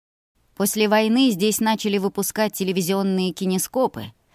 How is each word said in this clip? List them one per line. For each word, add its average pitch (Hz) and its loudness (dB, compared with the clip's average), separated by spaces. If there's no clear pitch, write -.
После 208 0
войны 220 4
здесь 202 0
начали 214 0
выпускать 202 -2
телевизионные 185 0
кинескопы, 185 -2